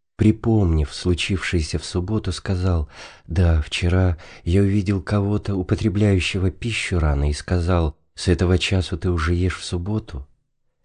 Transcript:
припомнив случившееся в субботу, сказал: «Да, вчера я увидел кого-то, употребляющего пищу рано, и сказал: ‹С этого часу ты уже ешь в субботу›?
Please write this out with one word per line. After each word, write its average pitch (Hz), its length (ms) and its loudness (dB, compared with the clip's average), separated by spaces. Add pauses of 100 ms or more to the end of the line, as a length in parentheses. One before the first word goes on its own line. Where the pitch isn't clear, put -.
(200)
припомнив 107 720 2
случившееся 90 880 -2
в - 80 -12
субботу, 98 440 -4
сказал: 90 600 -2 (360)
«Да, 82 360 2
вчера 90 560 2 (260)
я 90 160 4
увидел 101 400 2
кого-то, 101 540 -2
употребляющего 95 960 0
пищу 104 480 -4
рано, 73 320 2
и - 20 0
сказал: 85 640 -2 (180)
‹С - 140 -6
этого 90 300 4
часу 92 400 -2
ты 92 120 -2
уже 85 220 0
ешь 87 240 0
в - 80 -14
субботу›? 90 640 -6 (560)